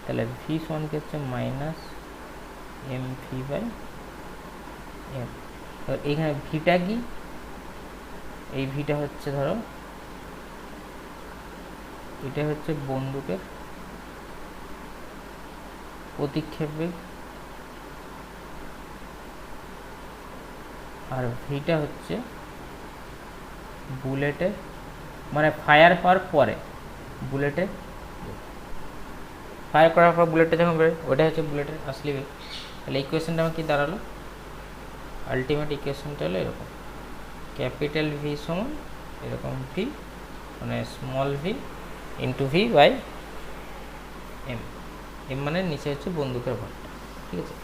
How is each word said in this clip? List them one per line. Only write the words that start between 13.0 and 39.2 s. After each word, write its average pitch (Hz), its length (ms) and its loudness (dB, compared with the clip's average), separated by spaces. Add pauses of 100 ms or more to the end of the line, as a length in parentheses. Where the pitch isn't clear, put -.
প্রতিক্ষেপ 147 640 0
বেগ, 170 140 0 (4000)
আর 127 80 2 (220)
ভিটা 143 380 2
হচ্ছে - 300 -4 (1900)
বুলেটে, 143 460 2 (840)
মানে 156 140 8 (140)
ফায়ার 156 280 12 (100)
হওয়ার 180 180 8 (140)
পরে 123 220 8 (760)
বুলেটে, 143 340 2 (2000)
ফায়ার 160 240 12
করার 170 220 12
পর 170 140 10
বুলেটটা 165 300 8
যখন 170 180 8
বেরোয়, 165 160 8 (160)
ওটা 143 160 8
হচ্ছে 156 140 4 (100)
বুলেটের 147 260 -2 (140)
আসলি 147 240 -2
বেগ। 131 120 -4 (540)
তাহলে 135 220 0
ইকুয়েশনটা 160 400 2
আমার 160 140 2
কি 160 140 0
দাঁড়ালো, 147 260 4 (1300)
আলটিমেট 147 460 2
ইকুয়েশনটা 143 500 -4
হলো 185 160 0
এরকম, - 240 -4 (880)
ক্যাপিটাল 147 500 0 (140)
ভি 147 100 0 (140)
সমান 190 240 0 (560)